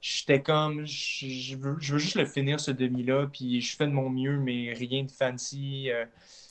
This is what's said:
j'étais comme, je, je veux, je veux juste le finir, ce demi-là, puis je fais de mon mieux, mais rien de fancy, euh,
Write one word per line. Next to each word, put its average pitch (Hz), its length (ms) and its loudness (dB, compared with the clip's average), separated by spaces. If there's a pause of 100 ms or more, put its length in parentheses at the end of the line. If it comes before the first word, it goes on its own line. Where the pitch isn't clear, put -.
j'étais - 420 4
comme, 151 440 2
je, - 400 -6
je 131 300 -8
veux, 139 240 -2
je 139 140 -2
veux 147 40 6
juste 156 180 0
le 160 100 4
finir, 143 340 0
ce 151 100 -2
demi-là, 127 560 2
puis 127 340 0
je - 160 -4
fais 151 100 2
de 143 60 2
mon 131 180 2
mieux, 131 280 0
mais 123 360 -2
rien 123 300 -2
de 135 60 -10
fancy, 135 800 -4
euh, 117 140 0 (460)